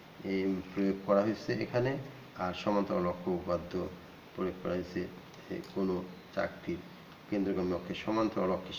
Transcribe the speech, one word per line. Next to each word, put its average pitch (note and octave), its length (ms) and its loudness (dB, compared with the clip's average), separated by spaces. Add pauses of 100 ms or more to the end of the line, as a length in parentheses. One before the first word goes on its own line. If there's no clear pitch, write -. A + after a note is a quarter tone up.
(240)
এম, F#2+ 380 2 (140)
প্রয়োগ G2 200 4 (100)
করা G2+ 160 8
হয়েছে A2 320 2
এখানে। B2 440 2 (400)
আর F2+ 160 -2
সমান্তরাল G2 540 2
অক্ষ F2 200 -2
উপপাদ্য F2 640 0 (460)
প্রয়োগ F#2 180 0 (100)
করা F2 100 0
হয়েছে, F2+ 340 -2 (420)
এ, - 120 -4 (140)
কোনো F#2 280 2 (320)
চাকতির F#2+ 420 -2 (520)
কেন্দ্রগামী F#2+ 440 2
অক্ষের F2 220 -2
সমান্তরাল G#2 560 2
অক্ষের - 280 -2